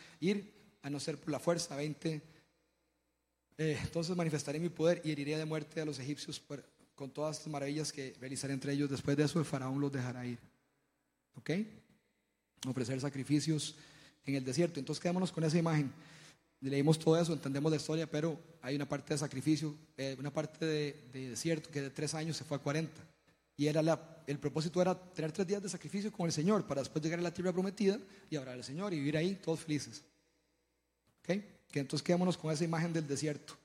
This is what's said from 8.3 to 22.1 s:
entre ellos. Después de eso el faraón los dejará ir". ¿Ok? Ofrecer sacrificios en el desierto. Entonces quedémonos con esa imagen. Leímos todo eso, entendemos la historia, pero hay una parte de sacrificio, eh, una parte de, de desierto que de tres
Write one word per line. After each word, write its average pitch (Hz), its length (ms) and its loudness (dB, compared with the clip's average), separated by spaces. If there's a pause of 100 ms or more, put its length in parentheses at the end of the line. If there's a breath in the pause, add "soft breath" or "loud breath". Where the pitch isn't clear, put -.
entre 135 220 -2
ellos. 143 160 2
Después 143 260 2
de 151 80 6
eso 147 140 2
el 151 80 2
faraón 135 340 -2
los 143 120 0
dejará 123 340 -4
ir". 120 120 -6 (1000)
¿Ok? 131 140 -6 (1160)
Ofrecer 127 340 -2
sacrificios 143 760 0 (480 loud breath)
en 139 120 -2
el 131 80 -2
desierto. 151 360 2
Entonces 147 200 -4
quedémonos 180 320 0
con 160 120 0
esa 160 140 6
imagen. 151 340 4 (680 loud breath)
Leímos 143 380 4
todo 160 200 6
eso, 170 140 2
entendemos 143 380 0
la 156 60 4
historia, 156 340 -2
pero 151 280 0 (220)
hay 135 160 -4
una 143 100 -2
parte 139 280 -2
de 139 40 0
sacrificio, 147 560 0 (220)
eh, 135 220 -4
una 135 140 -6
parte 156 340 -2
de, 151 460 -2
de 131 180 -8
desierto 156 400 -2
que 143 100 -4
de 139 100 -4
tres 151 240 -4